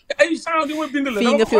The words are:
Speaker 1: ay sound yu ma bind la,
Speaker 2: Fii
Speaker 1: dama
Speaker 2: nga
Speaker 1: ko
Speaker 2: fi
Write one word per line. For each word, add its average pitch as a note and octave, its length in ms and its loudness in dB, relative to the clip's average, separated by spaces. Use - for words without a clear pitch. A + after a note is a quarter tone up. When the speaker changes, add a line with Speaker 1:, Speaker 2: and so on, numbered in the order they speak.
Speaker 1:
ay D#4+ 200 4
sound D#4 320 -2
yu D4+ 100 -6
ma D#4 100 -4
bind C#4 160 -2
la, A#3 160 -4
Speaker 2:
Fii A#3 40 2
Speaker 1:
dama B3+ 120 2
Speaker 2:
nga A3 80 2
Speaker 1:
ko - 40 -6
Speaker 2:
fi A#3+ 100 0